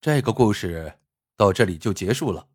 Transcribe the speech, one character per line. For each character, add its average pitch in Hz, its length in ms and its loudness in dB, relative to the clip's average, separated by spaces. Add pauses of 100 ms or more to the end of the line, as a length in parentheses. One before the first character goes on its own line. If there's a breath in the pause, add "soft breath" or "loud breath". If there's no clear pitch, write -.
这 151 200 0
个 117 120 -2
故 107 200 2
事 82 480 -8 (360)
到 101 160 4
这 117 120 2
里 90 140 -4
就 104 140 -4
结 95 200 -2
束 131 200 -2
了。 - 220 -10